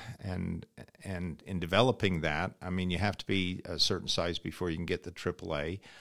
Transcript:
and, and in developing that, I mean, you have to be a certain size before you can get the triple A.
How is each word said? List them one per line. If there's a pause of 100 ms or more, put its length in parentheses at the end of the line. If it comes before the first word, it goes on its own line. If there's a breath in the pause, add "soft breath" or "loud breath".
(200 loud breath)
and, (380)
and
in
developing
that,
I
mean,
you
have
to
be
a
certain
size
before
you
can
get
the
triple
A. (220 loud breath)